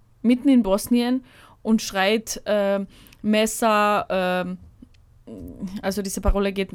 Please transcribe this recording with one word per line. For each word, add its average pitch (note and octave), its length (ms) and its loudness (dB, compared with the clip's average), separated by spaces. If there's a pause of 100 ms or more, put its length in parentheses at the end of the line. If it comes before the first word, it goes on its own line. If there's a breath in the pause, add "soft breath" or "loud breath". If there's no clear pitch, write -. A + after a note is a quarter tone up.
(220)
mitten B3 280 2
in B3+ 120 6
Bosnien A#3+ 640 0 (400 loud breath)
und A3 180 2
schreit, G3+ 640 -2
ähm, G3+ 400 0 (380 loud breath)
„Messer“, G#3+ 840 2
ähm, F3+ 480 -2 (1200)
also G3 200 -4
diese G3 200 -6
Parole G3+ 300 2
geht, F#3+ 240 -4